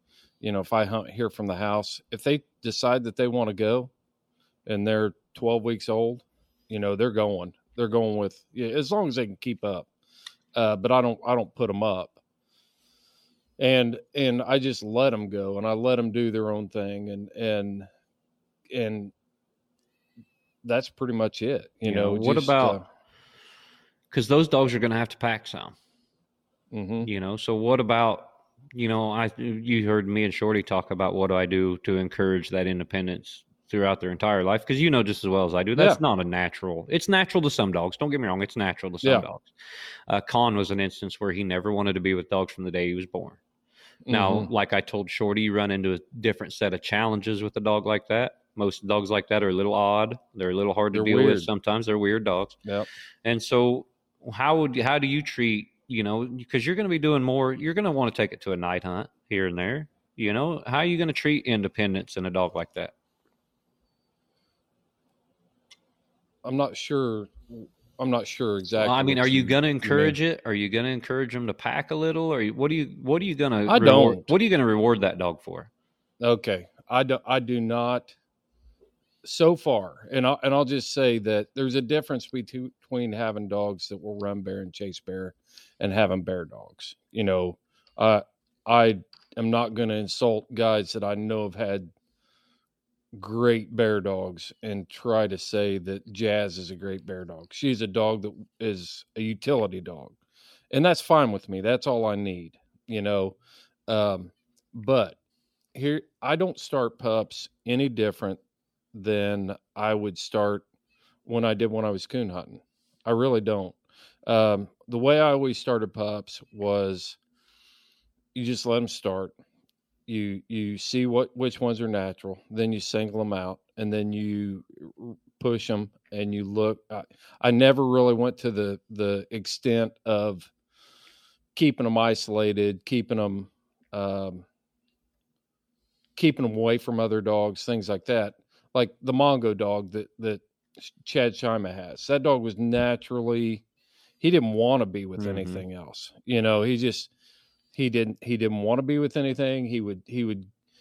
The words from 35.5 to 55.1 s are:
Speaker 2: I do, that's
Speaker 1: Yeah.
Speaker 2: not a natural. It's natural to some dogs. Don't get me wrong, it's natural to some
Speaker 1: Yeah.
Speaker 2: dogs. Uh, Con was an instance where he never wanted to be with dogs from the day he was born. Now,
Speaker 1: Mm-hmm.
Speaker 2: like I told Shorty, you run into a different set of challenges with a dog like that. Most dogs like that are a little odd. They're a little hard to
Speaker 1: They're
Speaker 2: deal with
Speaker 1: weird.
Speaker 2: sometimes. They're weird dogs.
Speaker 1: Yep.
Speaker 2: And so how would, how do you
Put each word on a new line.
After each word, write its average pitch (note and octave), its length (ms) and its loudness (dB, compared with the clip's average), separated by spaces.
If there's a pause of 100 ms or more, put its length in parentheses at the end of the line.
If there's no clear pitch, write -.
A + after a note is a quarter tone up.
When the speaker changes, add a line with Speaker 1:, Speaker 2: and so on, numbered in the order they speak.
Speaker 2:
I F2+ 80 2
do, G#2+ 120 0
that's D#3+ 260 6
Speaker 1:
Yeah. - 0 -
Speaker 2:
not A#2 200 2
a F2+ 40 -2
natural. F2 640 -4
It's E3+ 200 0
natural F#3+ 340 4
to C#3+ 80 2
some G2+ 200 2
dogs. F2 280 -2
Don't D3 120 -2
get C#3+ 100 0
me A#2+ 80 -2
wrong, F#2 140 -2
it's - 140 -6
natural G2 360 -2
to F2 60 -10
some C3 220 4
Speaker 1:
Yeah. - 0 -
Speaker 2:
dogs. F#2 320 -10 (560)
Uh, G2+ 140 0
Con A#2+ 340 2
was G2 140 0
an G2 100 -2
instance G2 400 -6
where G2+ 120 0
he G2 120 -4
never F2+ 280 -2
wanted G2+ 220 0
to F#2 60 -2
be F#2 140 2
with F2+ 160 -4
dogs F#2+ 240 0
from F#2 100 -10
the F2+ 60 -6
day F2 180 -2
he F2+ 60 -2
was F#2 120 -6
born. - 320 -10 (720)
Now, G2+ 220 4
Speaker 1:
Mm-hmm. G#2 180 0
Speaker 2:
like G#2 220 2
I G2+ 100 4
told G2+ 280 -6
Shorty, G#2 320 0
you G#2 120 0
run G2+ 180 2
into F#2+ 220 0
a F2 60 -4 (200)
different G#2+ 340 -2
set G2 200 0
of F2 80 -6
challenges G#2+ 600 0
with G#2 140 -6
a A2 40 -2
dog G#2 260 2
like G#2+ 220 0
that. A#2 240 0 (240)
Most G2+ 300 -2
dogs G2+ 240 0
like G#2 180 0
that G#2+ 160 2
are G2 60 2
a F#2 40 2
little G2+ 200 2
odd. G#2 440 2 (160)
They're F#2+ 160 -2
a F2+ 60 0
little G2+ 180 2
hard G#2 200 2
to G#2+ 60 0
Speaker 1:
They're G#2+ 40 0
Speaker 2:
deal A#2+ 200 6
with G#2 140 6
Speaker 1:
weird. - 20 -6
Speaker 2:
sometimes. G#2+ 460 -2
They're G#2+ 120 2
weird G#2 260 2
dogs. F#2+ 400 0
Speaker 1:
Yep. G#2 240 -4 (360)
Speaker 2:
And A2+ 180 0
so B2 460 2 (440)
how C#3+ 280 2
would, C3+ 200 0
how C3+ 180 2
do C#3 100 0
you D3 140 -2